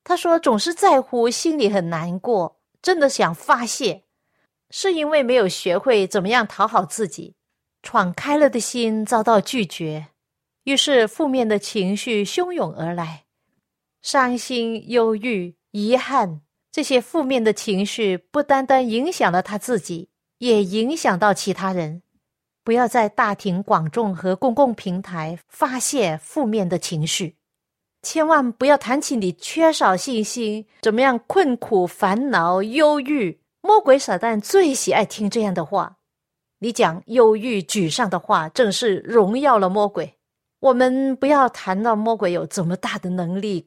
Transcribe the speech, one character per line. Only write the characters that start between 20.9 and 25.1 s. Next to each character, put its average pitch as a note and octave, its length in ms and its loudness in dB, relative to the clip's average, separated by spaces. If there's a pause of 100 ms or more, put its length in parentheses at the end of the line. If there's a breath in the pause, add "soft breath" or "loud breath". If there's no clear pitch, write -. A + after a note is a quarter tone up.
响 G#3+ 220 0
到 G3+ 160 2
其 - 180 -4
他 F#3+ 200 -4
人。 E3+ 300 -6 (600)
不 A3+ 60 -4
要 A#3+ 160 2
在 A3 220 2
大 G#3 260 0
庭 F#3+ 260 -4
广 E3 300 0
众 G#3+ 240 -2
和 F#3 220 -2
公 B3+ 180 0
共 C4 180 4
平 F#3+ 300 -6
台 E3+ 340 -10 (120)